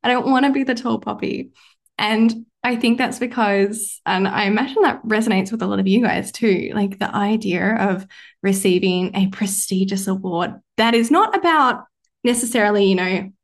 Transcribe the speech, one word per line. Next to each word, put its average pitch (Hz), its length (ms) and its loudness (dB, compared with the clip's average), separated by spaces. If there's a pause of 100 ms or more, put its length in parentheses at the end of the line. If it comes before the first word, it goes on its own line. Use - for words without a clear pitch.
I 240 60 0
don't 247 180 0
wanna 269 240 2
be 269 120 0
the 262 120 -2
tall 233 240 -4
poppy. - 500 -8 (480)
And 226 480 0 (180)
I 247 120 -2
think 233 240 0
that's - 180 -2
because, 208 880 -2
and 190 220 0
I - 160 -2
imagine 233 400 0
that - 200 0
resonates 214 480 0
with 226 120 -4
a - 20 -2
lot 196 140 -2
of 190 80 0
you 202 140 4
guys 180 300 0
too, 202 440 0
like, 196 240 -2
the - 160 -6
idea 202 600 0 (140)
of 190 160 -4 (380)
receiving 185 720 0
a 190 140 2
prestigious 190 760 -4
award 185 560 -4 (160)
that 226 160 2
is 233 160 2
not 392 260 4
about 302 500 2 (380)
necessarily, 226 600 2
you 190 100 4
know 185 360 -2 (120)